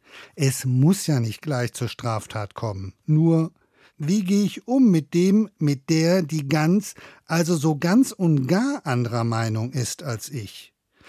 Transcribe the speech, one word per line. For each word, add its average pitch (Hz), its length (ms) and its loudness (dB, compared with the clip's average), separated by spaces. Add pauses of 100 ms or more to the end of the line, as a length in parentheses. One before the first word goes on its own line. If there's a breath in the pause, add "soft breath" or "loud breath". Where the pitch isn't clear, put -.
(340 loud breath)
Es 135 300 -2
muss 135 420 2
ja 147 120 2
nicht 113 240 -4
gleich 123 300 -4
zur 120 160 -6
Straftat 110 680 -8
kommen. 95 400 -8 (100)
Nur, 160 480 2 (460 soft breath)
wie 185 260 -2
gehe 202 200 2
ich - 240 -6
um 254 220 4
mit 160 240 0
dem, 196 340 4 (100)
mit 143 300 -2
der, 165 340 2
die 147 260 -6
ganz, 156 460 0 (300 loud breath)
also 165 320 0
so 151 220 0
ganz 202 340 4
und 151 340 2
gar 247 380 0
anderer 120 400 -2
Meinung 113 480 -2
ist - 300 -6
als 117 260 -8
ich? - 460 -14 (340 loud breath)